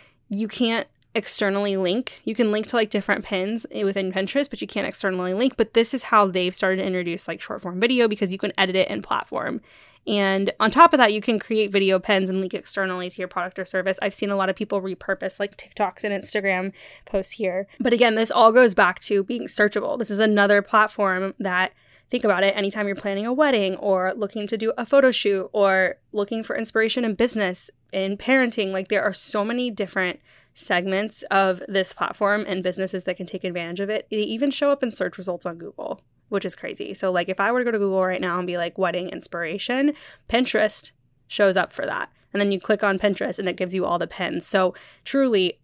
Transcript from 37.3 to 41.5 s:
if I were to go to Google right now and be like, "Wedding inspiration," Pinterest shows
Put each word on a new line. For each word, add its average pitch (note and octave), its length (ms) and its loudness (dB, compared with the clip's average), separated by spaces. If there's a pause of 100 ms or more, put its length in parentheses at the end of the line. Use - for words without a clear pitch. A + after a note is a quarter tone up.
if F#3 100 -2
I G#3 100 2
were B3 100 2
to B3 40 0
go A#3+ 60 0
to A3 80 0
Google F#3+ 260 2
right F#3 160 0
now F3+ 160 -2
and F3+ 100 -2
be F3 120 -4
like, E3+ 180 -4
"Wedding F3+ 320 -2
inspiration," F#3+ 840 -2 (340)
Pinterest - 640 0 (340)
shows G3 300 2